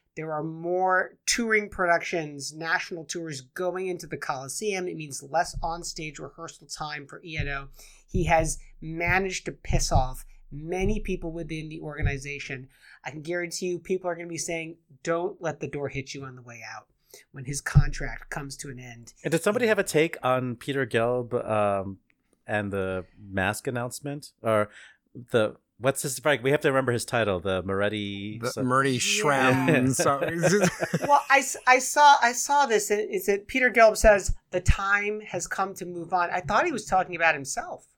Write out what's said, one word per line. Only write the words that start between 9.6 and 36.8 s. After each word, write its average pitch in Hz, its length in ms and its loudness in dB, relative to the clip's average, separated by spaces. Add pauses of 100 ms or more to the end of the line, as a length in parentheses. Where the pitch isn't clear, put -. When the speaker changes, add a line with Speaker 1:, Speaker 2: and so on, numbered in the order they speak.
Speaker 1:
off 127 320 0 (280)
many 180 480 -2
people 175 320 -6
within 160 360 -8
the 160 140 -12
organization. 143 880 -6 (360)
I 156 60 -12
can 151 120 -12
guarantee 175 460 -6
you 175 120 -4
people 185 300 -4
are 170 60 -2
gonna 170 120 -10
be 165 100 -8
saying, 165 400 -6 (240)
"Don't 170 400 -4
let 156 180 -6
the 151 80 -6
door 143 220 -6
hit 135 240 -10
you 139 120 -12
on 127 100 -16
the 123 80 -20
way 117 180 -20 (140)
out," - 120 -18 (440)
when 139 140 -14
his 139 140 -6
contract 139 680 2
comes 139 280 -10
to 147 120 -14
an 123 100 -14
end. 120 340 -20 (100)
Speaker 2:
And 156 80 -4
did 160 100 2
somebody 240 240 2
Speaker 1:
Yeah. 220 40 6
Speaker 2:
have 208 100 4
a 196 40 4
take 160 400 2
on 127 340 0
Peter 135 280 -2
Gelb, 120 480 0 (160)
um, 98 480 2 (480)
and 104 260 -2
the 92 340 -2 (140)
mask 98 480 -2
announcement? 127 640 -6 (120)
Or 110 260 2 (600)
the, 110 240 2 (240)
what's 131 240 0
his, 131 160 -6
Frank, 127 240 0
we 135 80 2
have 147 100 2
to 156 80 4
remember 131 240 2
his 113 100 -2
title, 101 380 0
the 92 220 0
Moretti 101 760 -2
Speaker 3:
The 120 120 -6
Speaker 2:
so- - 120 -4
Speaker 3:
Moretti 131 300 2
Speaker 1:
Yeah. 120 60 0
Speaker 3:
Schramm 131 880 4
Speaker 2:
<laughs> 135 60 2
Speaker 3:
song. 143 280 2 (840)
Speaker 1:
Well, - 240 6
I 277 80 8
s-, - 180 -4 (100)
I 254 120 8
saw, 285 420 8
I 233 100 4
saw 285 360 2
this. 208 240 2
It, 208 180 0
it's 190 160 -4
that 202 220 0
Peter 254 240 4
Gelb 226 260 8
says, 202 360 6 (180)
"The 180 100 0
time 202 600 2
has 190 260 -6
come 190 280 -4
to 180 100 -10
move 175 280 -8
on." 175 160 2
I 180 120 -2
thought 208 260 2
he 339 40 -2
was 240 140 -4